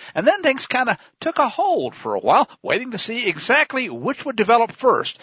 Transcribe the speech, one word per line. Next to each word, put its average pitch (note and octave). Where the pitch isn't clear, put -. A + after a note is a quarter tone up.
and G#3
then F#4+
things C4+
kinda B3
took -
a C4
hold E4
for A2
a G2
while, C3+
waiting B3
to G#3+
see A3+
exactly B3+
which C3
would C4
develop A3
first, G3+